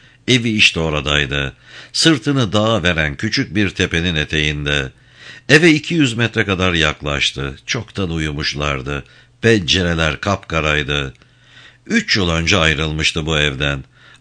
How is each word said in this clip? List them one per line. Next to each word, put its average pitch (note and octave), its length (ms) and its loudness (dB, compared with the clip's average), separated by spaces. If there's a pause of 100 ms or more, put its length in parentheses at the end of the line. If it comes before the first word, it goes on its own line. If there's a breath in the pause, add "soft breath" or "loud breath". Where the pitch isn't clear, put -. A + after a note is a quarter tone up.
(280 soft breath)
Evi A#2+ 220 2
işte G#2+ 300 0
oradaydı. D2 720 0 (400 loud breath)
Sırtını C#3 600 2
dağa G#2+ 300 2
veren D#2+ 340 0
küçük A2 380 -4
bir G2 160 0
tepenin E2+ 440 0
eteğinde. D2 800 -2 (560 loud breath)
Eve D#3 220 8
iki D#3 240 0
yüz C3+ 200 2
metre A2+ 300 0
kadar F#2 280 2
yaklaştı. C#2+ 840 -2 (100)
Çoktan G2 440 -4
uyumuşlardı. C#2+ 920 -4 (380 soft breath)
Pencereler E2+ 800 2
kapkaraydı. D2+ 920 -2 (720 soft breath)
Üç A3 300 0
yıl F#2 140 0
önce E2 260 0
ayrılmıştı D#2 680 0
bu D#2 120 0
evden. C#2+ 460 -2 (360 soft breath)